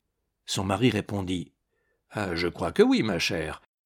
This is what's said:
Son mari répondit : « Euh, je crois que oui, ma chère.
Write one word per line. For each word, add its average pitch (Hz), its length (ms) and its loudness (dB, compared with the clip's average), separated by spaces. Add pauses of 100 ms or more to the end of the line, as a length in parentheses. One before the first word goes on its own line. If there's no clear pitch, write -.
(460)
Son 101 180 -4
mari 101 260 2
répondit : « 95 640 -4 (640)
Euh, 95 180 -4
je 87 140 -2
crois 85 240 -4
que 202 100 6
oui, 247 200 4
ma 101 160 0
chère. 80 440 -4 (240)